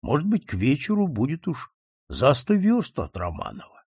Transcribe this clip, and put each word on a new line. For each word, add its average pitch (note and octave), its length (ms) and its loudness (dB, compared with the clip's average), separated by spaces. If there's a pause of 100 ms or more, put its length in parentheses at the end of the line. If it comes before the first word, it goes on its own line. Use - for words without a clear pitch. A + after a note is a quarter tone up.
Может D3 260 0
быть, G#3 180 0
к - 80 -8
вечеру D3 540 2
будет C#3 400 -2
уж - 240 -6 (380)
за A#2+ 240 4
сто - 200 0
верст G#3 460 2
от - 160 -6
Романова. - 680 -10 (140)